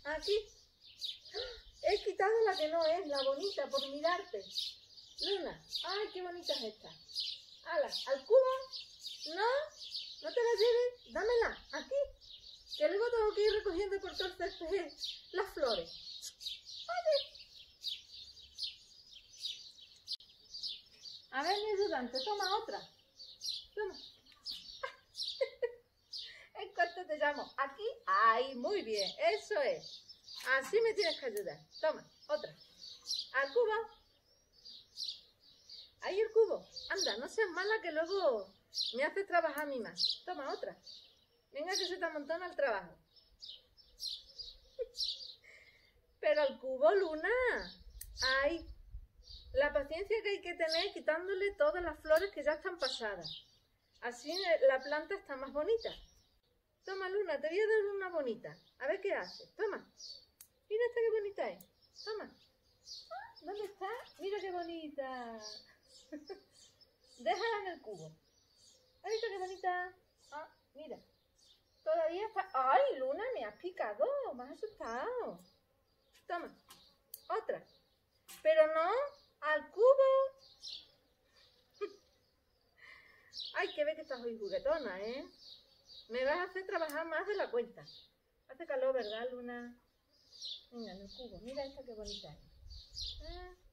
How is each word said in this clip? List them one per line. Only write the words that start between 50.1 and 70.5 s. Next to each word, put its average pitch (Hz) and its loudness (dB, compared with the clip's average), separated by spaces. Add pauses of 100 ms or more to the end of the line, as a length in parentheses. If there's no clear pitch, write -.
que 415 0
hay 381 0
que 349 -6
tener 330 2
quitándole 370 0
todas 311 4
las 311 -4
flores 330 4
que 294 -6
ya 294 4
están 349 -4
pasadas. 202 -4 (560)
Así 247 -6 (360)
la 262 4
planta 302 -2
está 294 -8
más 269 -10
bonita. 359 0 (920)
Toma, 381 -4
Luna, 370 0
te 294 -2
voy 349 2
a 440 4
dar 427 4 (120)
una 381 -4
bonita. 269 -4 (220)
A 247 -6
ver 370 0
qué 381 0
hace. 180 -6
Toma. 392 -2 (920)
Mira 453 2
esta 466 -2
qué 440 4
bonita 381 -2
es. 180 -14 (400)
Toma. 415 -8 (1080)
¿Dónde 403 -6
está? 381 -8 (300)
Mira 392 -2
qué 381 -4
bonita. 285 -6 (720)
<laughs> 311 -12 (800)
Déjala 415 2
en 392 -6
el 330 -8
cubo. 160 -12 (920)
¿Has 392 -6
visto 453 0
qué 392 -4
bonita? 370 -2 (360)
Ah, 302 -10 (260)